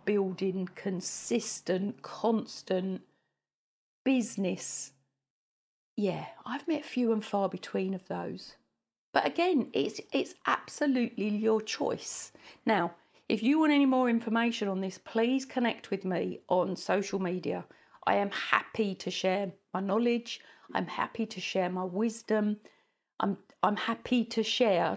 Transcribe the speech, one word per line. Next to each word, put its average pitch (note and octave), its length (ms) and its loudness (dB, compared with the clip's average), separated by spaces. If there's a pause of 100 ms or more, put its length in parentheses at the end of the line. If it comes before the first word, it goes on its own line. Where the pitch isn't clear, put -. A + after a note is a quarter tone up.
building, F#3+ 680 0
consistent, - 1300 -4
constant F#3+ 960 -2 (1040)
business G3+ 880 0 (1040)
Yeah, E3+ 300 -2 (200)
I've A#3+ 200 -6
met D#4 180 -2
few A#3+ 280 2
and G#3+ 120 0
far G3 240 0
between F#3+ 460 -4
of F3+ 140 -10
those. F3 480 -8 (560)
But - 140 2
again, D#4+ 460 2
it's, - 280 -2 (120)
it's - 220 -2 (120)
absolutely A#3+ 840 0
your G#3+ 320 2
choice. - 720 -6 (320)
Now, F3 280 4 (360)
if G#3+ 140 0
you C#4 160 4
want D#4 140 4
any C#4+ 140 6
more B3+ 220 4
information A3+ 600 0
on F#3+ 120 -2
this, F#3+ 180 -4
please B3 460 0
connect - 460 -2
with F#3+ 140 -2
me F3+ 440 -2
on F3+ 280 2
social F#3+ 420 0
media. F3 460 -2 (420)
I G3 100 4
am G3+ 140 0
happy - 640 0
to - 140 -6
share F#3+ 420 0 (200)
my F#3 80 -2
knowledge. A#3 600 0 (340)
I'm F#3 120 0
happy - 400 -4
to F#3 140 -10
share F3+ 280 0
my F3+ 160 -2
wisdom. G#3 720 0 (640)
I'm, G3+ 180 0 (240)
I'm G3 140 4
happy A#3 480 0
to A3+ 180 -2
share, G3 540 4